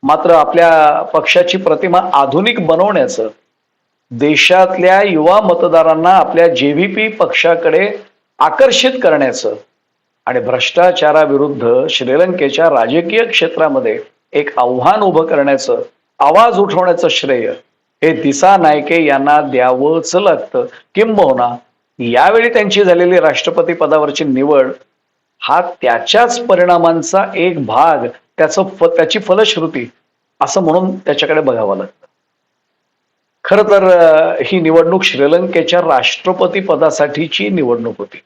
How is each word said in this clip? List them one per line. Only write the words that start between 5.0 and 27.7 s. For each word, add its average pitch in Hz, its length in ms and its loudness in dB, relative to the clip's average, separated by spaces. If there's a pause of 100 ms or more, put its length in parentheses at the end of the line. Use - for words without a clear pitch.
युवा 180 380 2
मतदारांना 165 720 2
आपल्या 170 380 2
जेव्हीपी 185 600 -2
पक्षाकडे 170 800 0 (480)
आकर्षित 247 520 0 (120)
करण्याचं 135 520 -2 (720)
आणि 123 140 -4
भ्रष्टाचाराविरुद्ध 143 1500 0
श्रीलंकेच्या 151 800 0
राजकीय 165 540 0
क्षेत्रामध्ये 147 760 -2 (320)
एक 143 260 -4
आव्हान 127 420 0
उभं 160 260 0
करण्याचं, 139 560 -2 (360)
आवाज 185 400 4
उठवण्याचं 180 500 0
श्रेय 131 420 -2 (520)
हे 160 200 0
दिसा 180 340 2
नायके 160 480 0
यांना 143 360 2
द्यावंच 139 760 -2
लागतं. 180 480 0 (300)
किंबहुना 143 600 0 (420)
यावेळी 160 500 2
त्यांची 208 360 0
झालेली 180 340 4
राष्ट्रपती 165 540 0
पदावरची 151 520 -2
निवड 135 480 0 (680)
हा 151 200 0
त्याच्याच 180 800 -2
परिणामांचा 175 840 0 (100)
एक 165 300 -4
भाग, 127 420 0 (320)